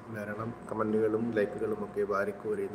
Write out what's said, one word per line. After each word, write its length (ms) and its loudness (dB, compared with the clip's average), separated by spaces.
വരണം. 360 -6
കമന്റുകളും 560 4
ലൈക്കുകളും 500 2
ഒക്കെ 260 0
വാരിക്കോരി 520 0